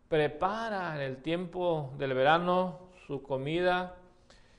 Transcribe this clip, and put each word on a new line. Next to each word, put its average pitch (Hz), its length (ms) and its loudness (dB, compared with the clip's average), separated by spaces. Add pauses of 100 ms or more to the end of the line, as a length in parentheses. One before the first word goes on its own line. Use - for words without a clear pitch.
prepara 180 880 0
en 143 60 -4
el 131 200 -6
tiempo 170 720 -2
del 135 180 -2
verano 175 760 4 (160)
su 139 160 -8
comida". 180 720 -2 (640)